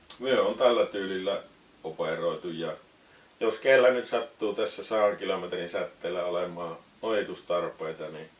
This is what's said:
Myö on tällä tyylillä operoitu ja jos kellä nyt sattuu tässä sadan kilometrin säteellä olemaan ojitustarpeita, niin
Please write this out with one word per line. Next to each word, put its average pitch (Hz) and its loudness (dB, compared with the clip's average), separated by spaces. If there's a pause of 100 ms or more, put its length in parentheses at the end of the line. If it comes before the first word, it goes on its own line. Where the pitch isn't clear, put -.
(200)
Myö 127 2
on - 0
tällä 117 4
tyylillä 95 -4 (400)
operoitu 85 -4
ja 80 -6 (600)
jos - 2
kellä 127 8
nyt 123 0
sattuu 113 -2
tässä 113 -2
sadan 104 2
kilometrin 90 -4
säteellä 87 -4
olemaan 87 -4 (240)
ojitustarpeita, 90 -4
niin 78 -14 (100)